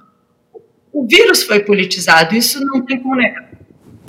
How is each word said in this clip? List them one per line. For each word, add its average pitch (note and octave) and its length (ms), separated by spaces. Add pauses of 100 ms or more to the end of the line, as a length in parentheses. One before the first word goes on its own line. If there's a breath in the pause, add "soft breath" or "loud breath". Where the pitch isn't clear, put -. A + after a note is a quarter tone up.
(920)
o C#4 140
vírus G4 380
foi G#3 160
politizado, F3+ 720
isso A#3+ 320
não C4+ 180
tem C4 160
como C4 140
negar. A#3+ 340 (600)